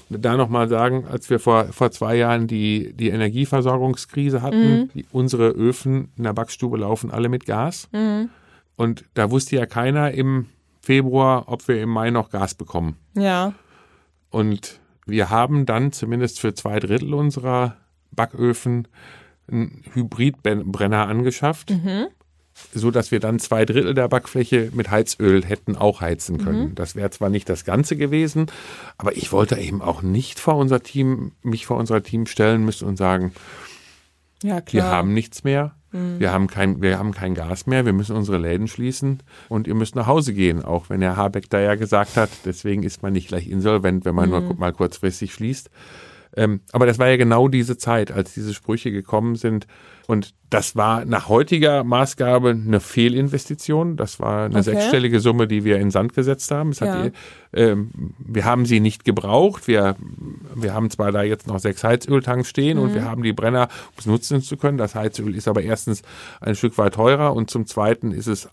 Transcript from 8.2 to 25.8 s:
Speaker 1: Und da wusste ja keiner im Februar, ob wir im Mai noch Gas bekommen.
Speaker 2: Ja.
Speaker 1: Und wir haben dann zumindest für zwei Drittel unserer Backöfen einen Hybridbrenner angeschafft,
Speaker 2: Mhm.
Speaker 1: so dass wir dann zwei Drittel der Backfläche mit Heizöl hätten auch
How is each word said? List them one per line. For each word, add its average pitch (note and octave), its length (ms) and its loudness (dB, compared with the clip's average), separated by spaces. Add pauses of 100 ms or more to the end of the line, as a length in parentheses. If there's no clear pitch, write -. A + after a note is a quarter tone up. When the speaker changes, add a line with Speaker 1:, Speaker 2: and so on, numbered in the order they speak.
Speaker 1:
Und A#2 280 -2 (120)
da G#2+ 160 2
wusste C3+ 240 0
ja A#2+ 100 0
keiner C3+ 460 0
im C3 340 -2 (340)
Februar, C3 680 2
ob A#2 200 -6
wir A2+ 140 0
im A2+ 80 -2
Mai A2+ 220 0
noch A2+ 180 0
Gas G2 240 -4
bekommen. E2 440 -6 (180)
Speaker 2:
Ja. G3 380 0 (760)
Speaker 1:
Und G#2+ 500 -2 (280)
wir G#2 240 0
haben B2+ 340 2
dann B2 260 0
zumindest A#2+ 480 -4
für G#2+ 140 -2
zwei G#2+ 260 -4
Drittel A#2 360 0
unserer B2+ 600 0 (340)
Backöfen A#2+ 760 -2 (600)
einen A#2 320 -4 (120)
Hybridbrenner G#2+ 1120 0
angeschafft, B2+ 640 -2
Speaker 2:
Mhm. F#3+ 360 -2 (640)
Speaker 1:
so A2+ 180 0
dass A#2 200 0
wir A2+ 100 2
dann A2+ 180 0
zwei A2 260 0
Drittel B2 280 2
der B2+ 160 2
Backfläche B2 640 0
mit G2+ 180 -4
Heizöl G2+ 540 4
hätten G2+ 320 -4
auch G#2 240 2